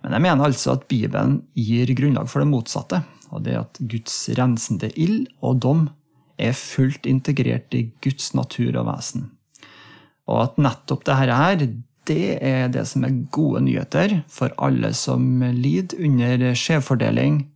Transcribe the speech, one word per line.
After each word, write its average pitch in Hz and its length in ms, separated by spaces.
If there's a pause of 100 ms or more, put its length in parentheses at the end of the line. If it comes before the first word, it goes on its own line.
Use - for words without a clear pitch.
Men - 120
jeg 139 80
mener 151 240
altså 131 280
at 135 140
Bibelen 123 560 (100)
gir 117 400
grunnlag 123 340
for 139 140
det 147 80
motsatte, 143 540 (280)
og - 120
det 123 100
er 117 60
at - 260
Guds - 500
rensende 117 640
ild 220 300 (160)
og 123 160
dom 147 300 (500)
er 113 120
fullt - 540
integrert 131 680
i 117 200 (100)
Guds - 320
natur 123 420
og 120 120
vesen. - 420 (1000)
Og 113 140
at 123 160
nettopp - 480
det 135 100
her, 135 640 (280)
det 165 380
er 131 240
det 123 180
som - 180
er 131 280
gode 147 300
nyheter 156 680
for - 320
alle 120 340
som 127 460
lider 131 640
under 123 480
skjevfordeling 131 1040